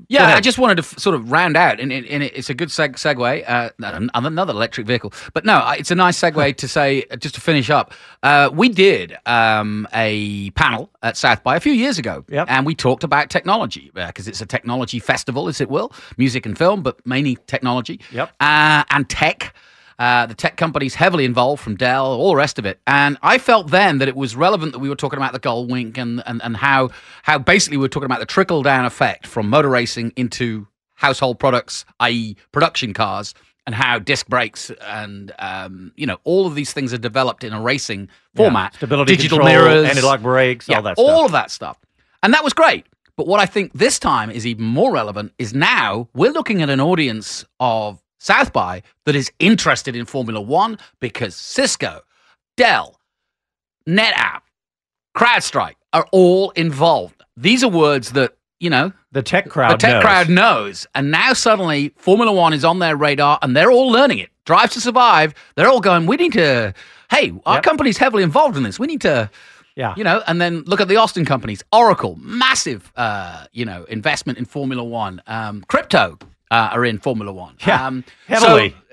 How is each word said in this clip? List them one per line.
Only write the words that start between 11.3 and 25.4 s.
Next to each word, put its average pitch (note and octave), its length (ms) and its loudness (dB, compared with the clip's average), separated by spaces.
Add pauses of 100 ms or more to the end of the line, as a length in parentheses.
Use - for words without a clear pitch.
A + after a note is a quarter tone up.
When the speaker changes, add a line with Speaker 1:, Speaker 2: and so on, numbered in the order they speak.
Speaker 1:
by C3 120 -2
a F3 40 -2
few D4 140 0
years B3 240 0
ago, F#2 320 -10
Speaker 2:
Yep. D3 220 -4
Speaker 1:
and C3 160 0
we D#3+ 80 -4
talked - 280 -2
about C#3+ 280 -2
technology, D#3+ 640 -4
uh, F2 160 -10
'cause F#2+ 160 -14
it's G2+ 140 -12
a A2+ 40 -10
technology B2 540 -6
festival, B2+ 480 -4
as D#3 120 -8
it B2+ 120 -4
will, G3 200 -4 (260)
music B2 280 -2
and G2+ 100 -8
film, F#3 280 0
but C3 140 -6 (100)
mainly C3 400 -2
technology. B2 520 -6 (120)
Speaker 2:
Yep. B2 180 -6 (100)
Speaker 1:
Uh, D3+ 520 4
and C#3+ 180 0
tech. - 460 -4 (420)
Uh, B2 280 2
the A2+ 80 -16
tech - 240 -4
companies C#3+ 380 -4
heavily E3+ 280 2
involved, B2+ 400 0
from G#2+ 140 -8
Dell, B2+ 300 0
all C3+ 240 0
the E3 40 2
rest C#3+ 240 0
of G#2+ 60 -10
it. F#2+ 200 -8
And C#3+ 380 2
I G3 140 4
felt A3 340 2
then F3+ 280 4
that C3+ 100 0
it B2+ 80 -8
was B2+ 180 -6
relevant D#3+ 380 -2
that A#2+ 60 -12
we C#3 100 -6
were C#3+ 80 -6
talking C#3+ 180 -6
about C3+ 160 -6
the A#2+ 80 -10
Gull B2 280 -4